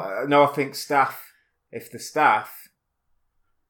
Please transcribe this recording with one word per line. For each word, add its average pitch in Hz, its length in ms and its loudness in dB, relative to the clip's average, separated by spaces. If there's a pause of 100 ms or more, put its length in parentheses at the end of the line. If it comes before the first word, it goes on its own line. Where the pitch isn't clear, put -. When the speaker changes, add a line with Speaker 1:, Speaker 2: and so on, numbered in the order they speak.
Speaker 1:
taken 95 100 -8
Speaker 2:
uh, 120 140 -6
no, 143 160 6
I 139 40 4
think 135 280 -4
staff. - 560 -2 (400)
If - 180 -14
the 117 100 -14
staff, - 680 0 (1040)